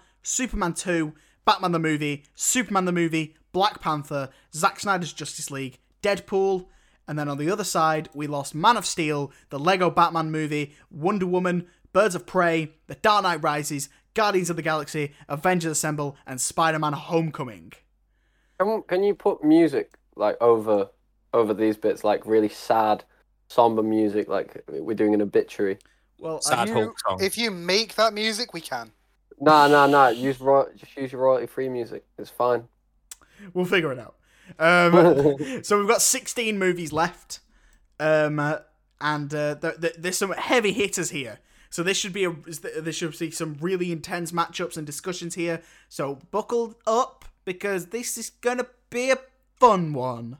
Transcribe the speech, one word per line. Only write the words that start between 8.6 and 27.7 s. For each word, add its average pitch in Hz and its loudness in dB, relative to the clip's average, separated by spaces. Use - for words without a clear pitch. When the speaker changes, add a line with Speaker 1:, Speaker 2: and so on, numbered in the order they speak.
Speaker 1:
of 196 -4
Steel, 151 -4
the 143 -8
Lego 180 2
Batman 165 2
movie, 147 -4
Wonder 185 -2
Woman, 180 0
Birds 190 4
of - -10
Prey, 165 0
The 180 -16
Dark 208 2
Knight 170 -2
Rises, 147 -4
Guardians 196 0
of 170 -6
the 165 -6
Galaxy, 151 -4
Avengers 165 -2
Assemble, 151 -4
and 131 -12
Spider-Man 156 -2
Homecoming. 139 -4
Speaker 2:
Can, 214 -2
can 180 0
you 202 4
put - -2
music, 151 4
like, 104 0
over, 110 4
over 110 2
these 110 2
bits, 101 -2
like, 104 0
really 110 4
sad, 110 0
somber 113 4
music, 110 0
like - -6
we're 71 -6
doing 107 2
an 104 4
obituary? 101 -2
Speaker 1:
Well, 160 -8
Speaker 3:
Sad 120 0
Speaker 4:
If 113 -4
you, 113 2
Speaker 3:
Hulk - -8
song. 95 -2
Speaker 4:
if - -2
you 226 -2
make 185 -2